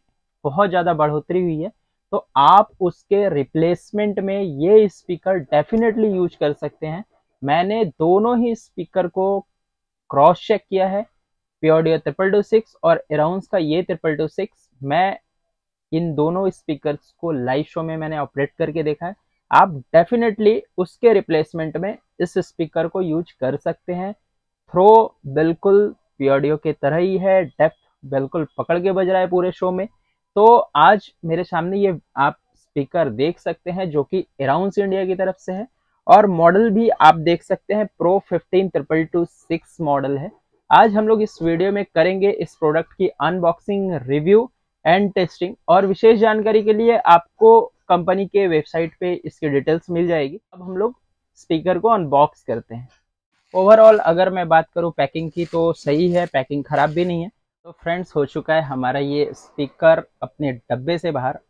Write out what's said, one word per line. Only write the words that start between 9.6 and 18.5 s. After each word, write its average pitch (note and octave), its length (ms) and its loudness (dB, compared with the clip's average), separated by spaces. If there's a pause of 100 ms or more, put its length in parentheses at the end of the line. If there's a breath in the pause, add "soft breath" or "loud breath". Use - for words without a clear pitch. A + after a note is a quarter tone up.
cross D#3 380 4
check G#3 220 -2
किया F#3+ 180 0
है, G3 180 -4 (560)
पी D#3 80 0
ऑडियो D#3+ 280 2
ट्रिपल F#3 340 -4
टू G#3 100 2
सिक्स A3 420 -2
और E3 140 2
Arounds D#3+ 500 -4
का G#3 100 -4
ये D#3+ 240 -2
ट्रिपल E3 340 -4
टू D#3 120 -4
सिक्स। - 420 -10 (140)
मैं F3 360 -2 (720)
इन D#3+ 220 -4
दोनों F3 340 -2
speakers - 720 -10
को E3+ 120 -6
लाइव C3 320 -4
शो D#3+ 200 -10
में D#3+ 140 -8
मैंने D#3 200 -8
operate C#3 420 -6